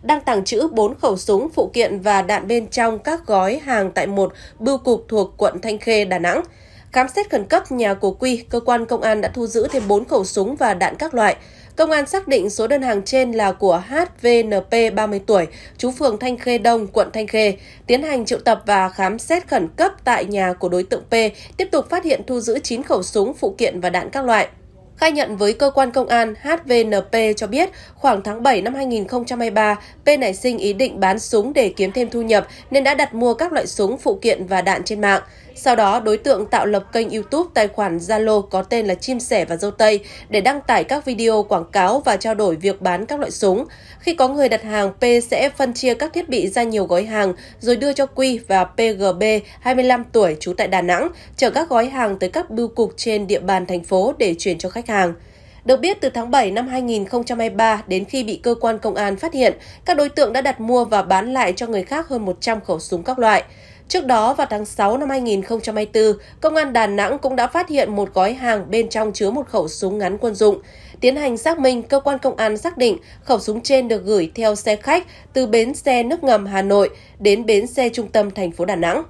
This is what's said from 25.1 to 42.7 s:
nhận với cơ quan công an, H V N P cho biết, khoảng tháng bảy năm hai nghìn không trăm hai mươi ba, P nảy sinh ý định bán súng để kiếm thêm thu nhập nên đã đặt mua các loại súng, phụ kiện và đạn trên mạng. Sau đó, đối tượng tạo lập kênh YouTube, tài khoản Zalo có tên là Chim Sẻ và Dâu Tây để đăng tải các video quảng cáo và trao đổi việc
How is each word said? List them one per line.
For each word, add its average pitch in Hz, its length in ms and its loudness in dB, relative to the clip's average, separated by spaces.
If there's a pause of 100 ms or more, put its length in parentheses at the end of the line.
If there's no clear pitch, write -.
nhận 269 240 -2
với 202 160 2
cơ 277 180 2
quan 269 200 2
công 247 180 -2
an, 226 340 2
H 285 60 -8 (180)
V 254 60 0 (140)
N 214 60 -2 (200)
P 220 240 2
cho 214 100 -6
biết, 294 240 0 (240)
khoảng 220 280 2
tháng 214 200 -8
bảy 233 200 4
năm 240 120 -4
hai 269 120 -4
nghìn 214 220 -2
không 247 160 -4
trăm 247 160 -6
hai 226 100 -2
mươi 202 40 -10
ba, 214 200 4 (300)
P - 40 6 (100)
nảy 220 160 0
sinh 240 240 -2
ý 202 140 0
định 196 280 -2
bán 190 180 2
súng 220 340 0
để 254 240 2
kiếm 190 160 -2
thêm 240 180 -2
thu 233 120 -4
nhập 220 240 2 (240)
nên 269 140 2
đã 277 100 4
đặt 277 200 0
mua 233 200 2
các 330 180 -2
loại 240 140 -2
súng, 202 320 -2
phụ 208 240 -2
kiện 202 240 0
và 185 160 0
đạn 180 220 0
trên 208 160 -6
mạng. 202 220 2 (320)
Sau 247 220 2
đó, 214 240 4
đối 214 180 0
tượng 214 280 0
tạo 202 200 0
lập 202 260 0
kênh 226 180 -2
YouTube, 277 440 -4
tài 214 140 2
khoản 196 300 -4
Zalo 214 440 0
có 196 200 -4
tên 220 240 -2
là 190 80 0
Chim 240 260 -6
Sẻ 196 240 0
và 170 120 -4
Dâu 202 140 -4
Tây 214 300 4 (280)
để 208 120 2
đăng 269 200 2
tải 208 240 2
các 285 200 -4
video 226 380 0
quảng 196 300 -2
cáo 202 280 2
và 233 160 0
trao 220 180 -2
đổi 202 220 0
việc 190 260 -2